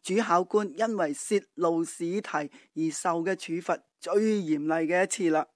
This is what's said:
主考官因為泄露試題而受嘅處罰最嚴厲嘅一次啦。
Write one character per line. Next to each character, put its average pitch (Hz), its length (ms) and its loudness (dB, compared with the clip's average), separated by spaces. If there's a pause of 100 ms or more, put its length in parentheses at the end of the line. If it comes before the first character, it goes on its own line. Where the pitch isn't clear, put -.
主 185 140 -2
考 185 260 2
官 208 340 0
因 220 200 -2
為 156 140 0
泄 196 300 -2 (140)
露 170 280 2
試 170 380 -4
題 151 300 -4 (240)
而 156 60 -4 (100)
受 170 320 -2
嘅 185 120 0
處 - 180 -8
罰 175 260 -2 (200)
最 170 140 -6
嚴 196 520 2
厲 160 200 2
嘅 180 180 2
一 190 40 2
次 180 240 0
啦。 156 240 2